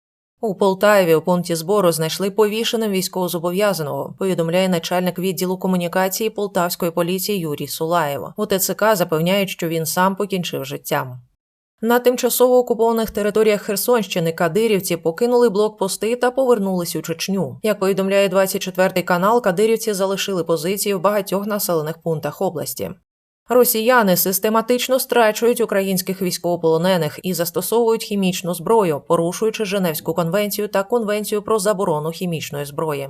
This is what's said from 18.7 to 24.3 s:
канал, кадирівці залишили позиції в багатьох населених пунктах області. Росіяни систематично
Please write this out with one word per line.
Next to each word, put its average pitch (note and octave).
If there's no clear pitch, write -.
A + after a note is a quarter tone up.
канал, F#3+
кадирівці A3
залишили F#3+
позиції F#3
в F#3
багатьох G3
населених E3+
пунктах D3+
області. D#3
Росіяни A#3
систематично A3+